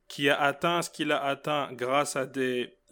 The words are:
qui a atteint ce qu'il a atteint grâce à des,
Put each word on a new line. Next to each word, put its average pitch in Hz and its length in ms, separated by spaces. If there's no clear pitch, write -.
qui 143 220
a 143 120
atteint 170 400
ce - 80
qu'il 151 220
a 143 120
atteint 143 500
grâce 131 420
à 135 100
des, 127 500